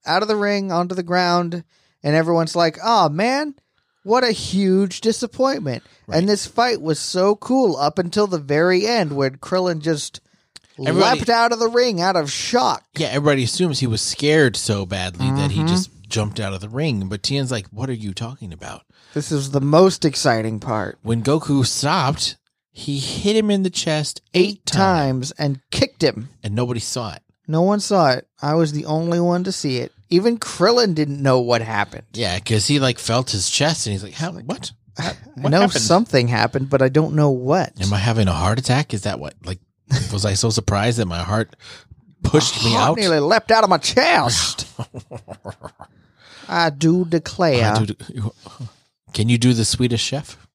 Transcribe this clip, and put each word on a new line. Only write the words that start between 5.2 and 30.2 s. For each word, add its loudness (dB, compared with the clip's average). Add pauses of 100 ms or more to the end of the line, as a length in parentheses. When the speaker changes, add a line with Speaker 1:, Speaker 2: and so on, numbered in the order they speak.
Speaker 2:
Right. -2
Speaker 1:
And 2
this 0
fight 0
was -2
so 0
cool 0
up -2
until 0
the -4
very 2
end -2
when -2
Krillin -2
just -4 (580)
Speaker 2:
Everybody 2
Speaker 1:
leapt -2
out 2
of -4
the 0
ring 0
out 0
of -2
shock. -2 (120)
Speaker 2:
Yeah, -2
everybody 0
assumes -2
he 0
was -2
scared 2
so -2
badly -4
that 0
he -2
Speaker 1:
Mm-hmm. 0
Speaker 2:
just 0 (160)
jumped -4
out -4
of -8
the -12
ring. -4
But -8
Tien's -2
like, -6
"What -8
are -4
you -8
talking -12
about?" -16 (320)
Speaker 1:
This -4
is -2
the 0
most 4
exciting 0
part. -6
Speaker 2:
When -2
Goku 2
stopped, -2 (340)
he -8
hit -2
him 2
in 2
the -2
chest -4 (140)
eight 4
Speaker 1:
Eight -10
times 2
Speaker 2:
times. -16
Speaker 1:
and -2 (100)
kicked -2
him. -2 (140)
Speaker 2:
And -6
nobody -2
saw -8
it. -20 (260)
Speaker 1:
No 2
one 2
saw 4
it. -2 (140)
I 0
was 2
the -6
only -2
one 2
to -4
see -4
it. -8 (180)
Even 2